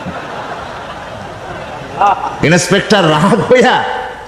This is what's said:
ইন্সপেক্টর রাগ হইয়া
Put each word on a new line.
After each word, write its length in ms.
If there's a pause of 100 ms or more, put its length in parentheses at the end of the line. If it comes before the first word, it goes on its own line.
(2500)
ইন্সপেক্টর 680
রাগ 420
হইয়া 320 (440)